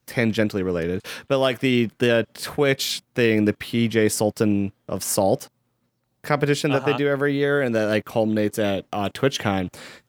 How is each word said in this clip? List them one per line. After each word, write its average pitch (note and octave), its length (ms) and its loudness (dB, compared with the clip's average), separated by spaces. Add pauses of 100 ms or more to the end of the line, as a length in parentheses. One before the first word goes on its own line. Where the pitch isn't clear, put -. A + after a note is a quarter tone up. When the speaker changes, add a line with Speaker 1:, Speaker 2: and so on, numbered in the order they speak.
Speaker 1:
tangentially G#2+ 560 0
related, F2 400 -2 (240)
but, C3+ 120 0
like, C3 200 0
the, B2 380 2
the A#2 360 2
Twitch - 680 -2 (140)
thing, A2 300 4
the G#2 80 2
P A#2 340 -2
J G#2+ 220 2
Sultan G#2 600 0 (160)
of F#2 160 -6
Salt - 460 0 (760)
competition C#3+ 480 0
that C#3 140 0
they D3 60 2
Speaker 2:
Uh-huh. B2 80 -2
Speaker 1:
do C#3+ 100 0
every C#3+ 240 0
year, C#3+ 280 0
and A#2+ 140 -2
that, G#2+ 120 0
like, G#2+ 180 0
culminates G#2+ 520 0
at, G2+ 360 -2
uh, G2+ 160 -2
TwitchCon. G2 600 -2 (380)